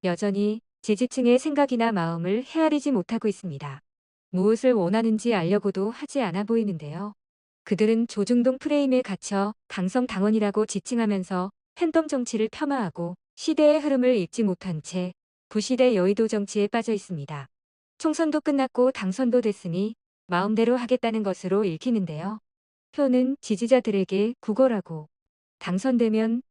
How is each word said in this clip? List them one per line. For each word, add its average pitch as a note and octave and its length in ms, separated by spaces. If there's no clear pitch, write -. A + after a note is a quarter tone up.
여전히 G3+ 580
지지층의 A#3+ 580
생각이나 C4+ 520
마음을 F3 520
헤아리지 D4+ 480
못하고 A3+ 360
있습니다. D3 540
무엇을 A3 440
원하는지 A3 600
알려고도 G3 560
하지 C#4 320
않아 F#3+ 220
보이는데요. G3+ 680
그들은 A3 440
조중동 A#3+ 520
프레임에 C#4+ 420
갇혀 G3+ 520
당성 F#3+ 380
당원이라고 G#3 600
지칭하면서 G3 840
팬덤 D#4+ 320
정치를 A#3 440
폄하하고 F#3+ 640
시대의 D4+ 440
흐름을 C4 360
읽지 G3+ 280
못한 F3+ 400
채 F3+ 300
구시대 B3 460
여의도 G3+ 320
정치에 G#3 400
빠져 A3+ 260
있습니다. D3 540
총선도 D#4 440
끝났고 C4 500
당선도 A#3+ 500
됐으니 G#3 540
마음대로 G#3+ 480
하겠다는 A#3 480
것으로 G3 400
읽히는데요. F#3 760
표는 B3+ 480
지지자들에게 G#3+ 1040
구걸하고 G3+ 640
당선되면 A3+ 920